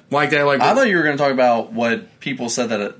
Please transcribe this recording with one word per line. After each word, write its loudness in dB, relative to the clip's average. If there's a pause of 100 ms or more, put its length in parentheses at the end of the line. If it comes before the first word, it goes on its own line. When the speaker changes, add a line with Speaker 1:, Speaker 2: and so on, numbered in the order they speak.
(100)
Speaker 1:
Like 0
that, 2
like, 2
Speaker 2:
I 4
thought 2
you 0
were 2
gonna 0
talk 2
about 2
what -4
people -6
said -4
that, -2
uh, -6